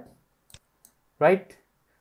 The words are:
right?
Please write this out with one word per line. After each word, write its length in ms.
right? 380